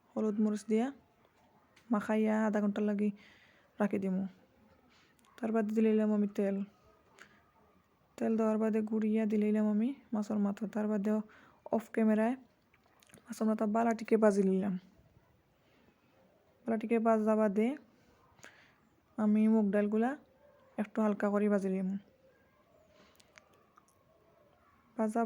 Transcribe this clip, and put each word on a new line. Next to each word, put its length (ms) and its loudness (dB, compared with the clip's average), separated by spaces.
হলুদ 300 -2
মরিচ 320 0
দিয়া 160 2
মাখাইয়া 460 0
আধা 160 0
ঘন্টা 200 0
লাগি 280 0
রাখি 200 0
দিমু। 240 -2
তার 140 -6
বাদে 220 0
দিলাম 440 2
আমি 100 2
তেল, 180 0
তেল 180 -2
দেওয়ার 220 0
বাদে 220 0
গুড়িয়া 420 0
দিলাম 420 2
আমি 160 0
মাছের 280 -4
মাথা। 240 -2
তার 140 -4
বাদে 240 -2
অফ 160 -2
ক্যামেরায় 440 2
মাছের 220 -6
মাথা 180 0
বালাটিকে 420 0
বাজি 320 4
নিলাম। 260 -2
বালাটিকে 320 -2
বাজা 280 2
বাদে 320 2
আমি 240 4
মুগ 180 4
ডালগুলা 400 0
একটু 240 -6
হালকা 320 0
করে 160 0
বাজি 200 0
নিলাম। 200 -2
ভাজা 280 -2